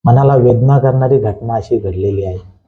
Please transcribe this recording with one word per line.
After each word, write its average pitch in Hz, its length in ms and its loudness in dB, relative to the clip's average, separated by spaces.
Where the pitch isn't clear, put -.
मनाला 135 300 4
वेदना 123 440 2
करणारी 131 400 0
घटना 110 340 -6
अशी 117 240 -4
घडलेली 98 480 -4
आहे. 92 120 -8